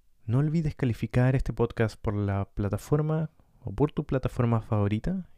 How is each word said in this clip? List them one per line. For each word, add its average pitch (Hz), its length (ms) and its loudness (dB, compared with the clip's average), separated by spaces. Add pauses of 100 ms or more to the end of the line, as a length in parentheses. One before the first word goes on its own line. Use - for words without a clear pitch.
(260)
No 117 140 2
olvides 151 340 0
calificar 127 600 2
este 120 180 -2
podcast 117 440 0
por 107 160 -4
la 101 380 -2
plataforma 151 800 -2 (300)
o 104 120 -10
por 139 200 0
tu 156 120 -4
plataforma 117 560 0
favorita. 110 760 -2